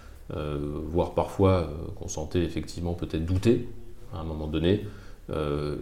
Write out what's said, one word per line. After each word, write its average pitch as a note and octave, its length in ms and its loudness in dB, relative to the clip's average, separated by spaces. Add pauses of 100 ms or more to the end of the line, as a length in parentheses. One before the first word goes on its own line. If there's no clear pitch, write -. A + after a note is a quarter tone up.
(360)
euh, D2+ 240 -2 (260)
voire D#2+ 300 2
parfois, F#2+ 360 4
euh, F2+ 160 4 (280)
qu'on - 120 -8
sentait D#2+ 360 0
effectivement E2 500 -2
peut-être D#2+ 320 -2
douter F#2+ 420 4 (460)
à F2+ 60 -8
un D#2+ 40 -6
moment D#2 240 -4
donné, E2+ 380 4 (460)
euh, D2 500 0